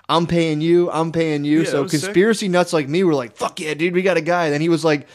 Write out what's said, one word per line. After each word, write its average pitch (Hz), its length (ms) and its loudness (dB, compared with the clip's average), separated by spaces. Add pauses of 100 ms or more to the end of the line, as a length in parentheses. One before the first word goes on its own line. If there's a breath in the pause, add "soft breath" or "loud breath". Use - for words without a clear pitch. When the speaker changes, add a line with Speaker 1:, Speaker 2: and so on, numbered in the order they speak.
Speaker 1:
"I'm 160 180 2
paying 160 340 0
you, 170 300 2
I'm 160 220 -2
paying 156 320 -2
you." 151 160 2
Speaker 2:
Yeah, 160 60 0
Speaker 1:
So 151 100 -2
Speaker 2:
that 139 80 0
was - 80 -4
sick. 151 100 0
Speaker 1:
conspiracy 202 460 2
nuts 175 240 2
like 151 160 0
me 180 160 0
were 165 100 2
like, 123 220 -4
"Fuck - 240 -6
yeah, 156 140 -6
dude, 170 200 -2
we 185 80 2
got 185 140 0
a 165 40 0
guy." 170 260 0
And 147 60 0
then 147 80 -2
he 165 80 0
was 160 160 0
like, 147 300 0